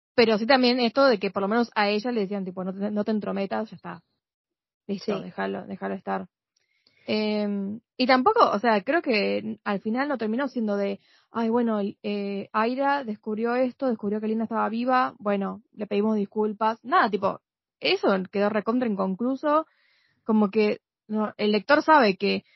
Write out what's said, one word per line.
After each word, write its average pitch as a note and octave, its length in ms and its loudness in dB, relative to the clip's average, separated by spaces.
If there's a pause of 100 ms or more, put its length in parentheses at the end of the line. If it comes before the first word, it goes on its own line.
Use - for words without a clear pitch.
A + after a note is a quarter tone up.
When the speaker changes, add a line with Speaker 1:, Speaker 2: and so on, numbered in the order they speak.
(140)
Speaker 1:
pero A3 240 4
sí A3+ 80 -2
también B3+ 340 4
esto C4 260 4
de A#3 120 4
que G3 120 -2
por G3 120 -4
lo G3 60 -2
menos A3+ 260 0
a G#3 160 2
ella G#3 220 -2
le A3+ 100 -2
decían, G3 220 -6
tipo, F#3 200 -8
"No F#3+ 100 -6
te, G3+ 160 -6
no G#3 140 -2
te A#3 80 -4
entrometas, G3+ 580 -4
ya F3+ 60 -18
está. F3 260 -16 (840)
Listo, G3+ 300 -4
Speaker 2:
Sí. F#3+ 60 -6
Speaker 1:
déjalo, F#3+ 440 -8
déjalo G3 280 -8
estar". F#3+ 320 -6 (800)
Em, G#3 760 -2 (160)
y B3+ 100 0
tampoco, C4 440 4
o - 80 0
sea, G#3+ 240 2
creo E4 200 0
que G#3 640 -2
al G3+ 160 -2
final B3 280 -2
no C4+ 100 -4
terminó A#3 300 -2
siendo G#3+ 280 -2
de, G3+ 240 -4 (300)
"Ay, A3+ 200 -2
bueno, A3+ 300 0 (220)
eh, G3+ 500 -6
Aira C4 520 0
descubrió A3 520 -4
esto, B3+ 320 0
descubrió G#3+ 320 -2
que A3 80 -4
Lina A3 160 -2
estaba G#3+ 240 -2
viva, B3+ 500 0
bueno, G3+ 440 -4 (100)
le G#3 140 -10
pedimos G#3+ 300 0
disculpas". A3 680 -2
Nada, C4+ 260 2
tipo, F#3+ 300 -2 (400)
eso E4 280 0 (240)
quedó G3+ 180 0
recontra A3+ 380 0
inconcluso, B3 800 0 (580)
como G#3+ 260 4
que G#3 300 0 (280)
no, G#3+ 300 -2
el G#3+ 140 2
lector C#4 300 2
sabe B3 340 6
que G3 280 -2 (120)